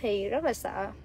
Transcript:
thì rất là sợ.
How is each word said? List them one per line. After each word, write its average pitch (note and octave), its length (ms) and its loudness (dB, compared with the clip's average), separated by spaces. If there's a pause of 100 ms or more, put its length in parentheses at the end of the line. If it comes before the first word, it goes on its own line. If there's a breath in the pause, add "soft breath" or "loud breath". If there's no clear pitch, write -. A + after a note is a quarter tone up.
thì G3+ 280 2
rất D4 160 2
là C4 80 4
sợ. - 340 -2 (180)